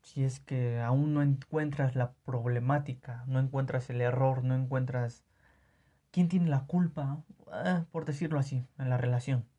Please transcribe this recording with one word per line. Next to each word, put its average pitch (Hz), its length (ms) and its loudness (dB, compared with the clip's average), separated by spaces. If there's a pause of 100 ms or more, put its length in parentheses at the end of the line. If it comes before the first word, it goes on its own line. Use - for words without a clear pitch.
Si - 220 -4
es 131 160 -2
que 120 400 -2
aún 139 340 2
no 147 80 2
encuentras 143 720 0
la 127 180 0 (120)
problemática, 123 1000 -2
no 131 120 0
encuentras 135 520 -2
el 120 100 -2
error, 127 420 2
no 127 120 2
encuentras 127 720 -2 (880)
quién 180 180 4
tiene 175 200 2
la 139 180 2
culpa, 156 560 0 (300)
eh, 170 400 0
por 160 120 -4
decirlo 151 340 -2
así, 131 280 -2 (120)
en 131 120 -2
la 127 60 2
relación. 123 500 0 (120)